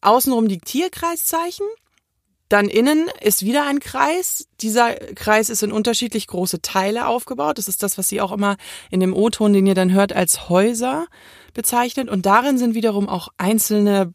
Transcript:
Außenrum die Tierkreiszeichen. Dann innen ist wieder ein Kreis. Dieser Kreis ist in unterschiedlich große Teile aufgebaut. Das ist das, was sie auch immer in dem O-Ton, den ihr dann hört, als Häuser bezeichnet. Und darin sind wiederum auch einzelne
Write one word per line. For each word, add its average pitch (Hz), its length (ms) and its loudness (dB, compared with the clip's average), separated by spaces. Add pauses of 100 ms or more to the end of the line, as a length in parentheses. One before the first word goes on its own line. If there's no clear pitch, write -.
Außenrum 233 460 4
die 190 120 -2
Tierkreiszeichen. 339 1040 -4 (800)
Dann 208 220 2
innen 302 380 2 (140)
ist 208 240 0
wieder 277 220 0
ein 277 120 -2
Kreis. 294 680 -4 (140)
Dieser 233 340 2
Kreis 214 540 0
ist 220 140 -2
in 208 80 -2
unterschiedlich 220 560 -2
große 180 340 -4
Teile 202 460 -2
aufgebaut. 254 500 -2
Das 214 100 -8
ist 190 160 -6
das, 196 140 -4
was 190 120 -4
sie 196 120 -4
auch 190 100 -4
immer 202 260 0 (320)
in 185 100 0
dem 185 140 2
O-Ton, 214 400 2
den 190 120 4
ihr 196 100 4
dann 185 160 2
hört, 196 220 4
als - 360 -2
Häuser 240 580 0 (460)
bezeichnet. 240 560 -2
Und 190 160 -2
darin 240 320 4
sind 240 160 2
wiederum 208 360 0
auch - 280 -8
einzelne 202 760 2